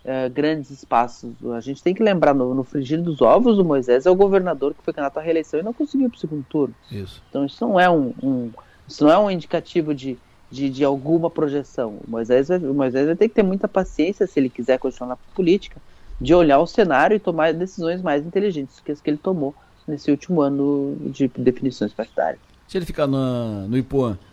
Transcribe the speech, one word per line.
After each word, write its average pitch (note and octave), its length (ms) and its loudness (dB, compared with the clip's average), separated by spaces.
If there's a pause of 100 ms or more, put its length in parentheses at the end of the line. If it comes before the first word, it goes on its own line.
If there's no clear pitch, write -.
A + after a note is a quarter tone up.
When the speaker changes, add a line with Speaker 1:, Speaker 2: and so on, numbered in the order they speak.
Speaker 1:
eh, C3 260 -4
grandes D3 420 -4
espaços. A#2+ 640 -4 (180)
A A#2 60 -8
gente C#3 240 -12
tem F3+ 100 0
que G#3 80 -6
lembrar, E3 320 4
no, B2+ 220 0
no C3+ 80 -2
frigir C#3+ 360 -4
dos E3 220 -4
ovos, G3+ 380 6
o F#3 40 4
Moisés C3+ 440 2
é - 20 8
o F#3 60 6
governador F3+ 580 2
que - 100 -20
foi E3 80 -4
candidato D#3 280 -6
à - 20 -6
reeleição D#3+ 380 -2
e F3 40 -4
não A3 80 -6
conseguiu C4+ 380 -2
pro - 80 -8
segundo D3+ 320 -8
turno. C#3 240 -2 (180)
Speaker 2:
Isso. G2+ 380 -12
Speaker 1:
Então, C#3 160 -4
isso - 180 -8
não G#3 160 2
é F3+ 80 6
um, D3 240 2 (120)
um, B2 280 -4 (360)
isso - 160 -4
não D3+ 80 8
é F#3 80 6
um G#3 100 2
indicativo E3 640 -4
de, C3 240 -8 (320)
de, C3+ 180 -4
de C3+ 160 -2
alguma D3 460 0
projeção. C#3 800 -4
O - 20 -14
Moisés A#2 380 2
vai, F#3 100 0
o C#3 160 -4
Moisés C3+ 320 0
vai E3 100 0
ter G#3 140 2
que - 60 -10
ter G#3+ 80 4
muita F#3+ 240 0
paciência G3 580 -2
se - 140 -2
ele C3 100 2
quiser B2+ 300 0
continuar B2+ 300 -6
na B2 80 -8 (180)
política, F#3 440 0 (420)
de C3 120 2
olhar D3+ 260 6
o E3+ 60 2
cenário F3 520 4
e - 20 -4
tomar D#3+ 340 0
decisões F3 480 -4
mais D3+ 240 -2
inteligentes F3 540 -4
que - 100 -10
as D3 120 -8
que - 80 -4
ele D3 80 -2
tomou D3+ 360 -4 (320)
nesse D3 240 -6
último D#3 300 0
ano C#3 560 0 (120)
de C3+ 200 -2
definições B2 640 -2
partidárias. - 480 -6 (300)
Speaker 2:
Se F#3+ 80 -8
ele F3 80 -4
ficar D3+ 200 -4
na, B2 640 -4
no A#2+ 100 -2
Ipuã, B2 400 -2 (160)